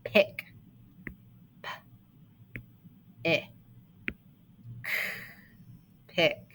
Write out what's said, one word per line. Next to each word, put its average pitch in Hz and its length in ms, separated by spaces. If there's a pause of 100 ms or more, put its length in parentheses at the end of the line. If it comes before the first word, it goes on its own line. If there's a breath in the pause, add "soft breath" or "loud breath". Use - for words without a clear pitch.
Pick. - 420 (1160)
P, - 60 (1600 loud breath)
I, - 20
K. - 240 (2500 loud breath)
Pick. - 340 (140)